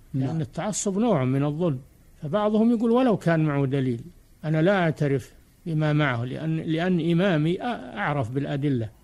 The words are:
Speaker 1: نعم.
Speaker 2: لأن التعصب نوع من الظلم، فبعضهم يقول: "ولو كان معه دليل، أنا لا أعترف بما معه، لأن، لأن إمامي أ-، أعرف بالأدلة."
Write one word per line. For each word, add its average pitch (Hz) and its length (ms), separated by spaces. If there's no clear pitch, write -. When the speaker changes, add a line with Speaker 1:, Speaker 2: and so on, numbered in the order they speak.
Speaker 1:
نعم. 131 140
Speaker 2:
لأن 160 140
التعصب 190 560
نوع 202 280
من 135 180
الظلم، 147 360
فبعضهم 214 500
يقول: 226 200
"ولو 240 260
كان 165 280
معه 143 200
دليل، 131 360
أنا 156 160
لا 190 180
أعترف 147 540
بما 156 280
معه، 131 320
لأن، 151 320
لأن 165 540
إمامي 170 500
أ-، 233 360
أعرف 143 340
بالأدلة." 139 580